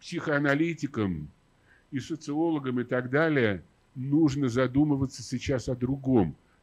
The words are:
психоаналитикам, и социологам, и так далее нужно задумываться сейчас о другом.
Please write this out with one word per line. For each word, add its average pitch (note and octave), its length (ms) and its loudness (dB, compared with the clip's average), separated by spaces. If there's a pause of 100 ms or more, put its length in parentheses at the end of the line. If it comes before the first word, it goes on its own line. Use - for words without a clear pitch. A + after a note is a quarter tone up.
психоаналитикам, C#3+ 1300 -2 (640)
и C#3 80 -4
социологам, D3 800 -4
и A#2+ 40 -2
так B2+ 260 -2
далее C#3+ 520 2 (320)
нужно C#3 540 2
задумываться C3 760 0
сейчас B2 460 -4
о B2+ 80 -4
другом. B2+ 600 2 (260)